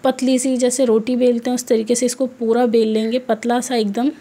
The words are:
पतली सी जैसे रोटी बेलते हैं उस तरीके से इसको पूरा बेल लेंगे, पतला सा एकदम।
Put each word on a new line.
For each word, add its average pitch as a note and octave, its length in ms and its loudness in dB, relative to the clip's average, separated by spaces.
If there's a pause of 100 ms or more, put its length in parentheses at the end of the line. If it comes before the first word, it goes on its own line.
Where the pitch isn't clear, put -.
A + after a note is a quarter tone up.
पतली C4 340 0
सी C4 200 0
जैसे B3 260 0
रोटी A#3 340 0
बेलते B3 320 2
हैं B3 40 -2
उस B3 120 -6
तरीके A3+ 280 0
से A#3+ 120 0
इसको B3 220 -2
पूरा A#3+ 400 0
बेल A3 200 2
लेंगे, A3 320 0
पतला A#3+ 400 -2
सा B3 160 -4
एकदम। A3+ 340 0 (100)